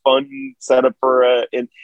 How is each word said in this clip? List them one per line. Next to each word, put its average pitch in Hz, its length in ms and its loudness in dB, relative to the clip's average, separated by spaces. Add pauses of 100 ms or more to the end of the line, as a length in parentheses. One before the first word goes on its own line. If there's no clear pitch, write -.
fun 135 540 -2
setup 131 420 0
for, 127 240 2
uh, 123 180 2 (100)
and, 123 160 -6 (160)